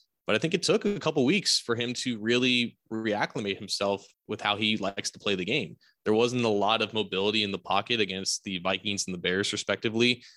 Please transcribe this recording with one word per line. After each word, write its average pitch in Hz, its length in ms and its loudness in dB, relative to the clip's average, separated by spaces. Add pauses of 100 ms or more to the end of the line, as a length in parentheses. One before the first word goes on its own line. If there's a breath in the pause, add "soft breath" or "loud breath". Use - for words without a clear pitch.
(260 soft breath)
But 98 100 2
I 110 40 2
think 160 160 0
it 175 80 -4
took 185 220 2
a 101 140 -2
couple 147 240 2
weeks 160 360 2
for - 160 -2
him 120 180 -2
to 120 240 -4
really 120 640 2 (120)
reacclimate 110 680 -2
himself 101 440 -2 (240)
with 107 140 -6
how 104 140 2
he 107 220 0
likes 98 340 -4
to - 80 -20
play 101 160 0
the 90 100 -4
game. 101 300 -2 (300 soft breath)
There 107 100 2
wasn't 120 300 2
a 113 40 4
lot 104 320 2
of 107 140 -2
mobility 104 480 0
in 101 80 -2
the 95 80 -4
pocket 101 400 0
against 95 460 -2
the 95 120 -4
Vikings 95 480 -2
and 92 80 -6
the 90 60 -8
Bears, 92 340 0
respectively. 117 720 0 (140 loud breath)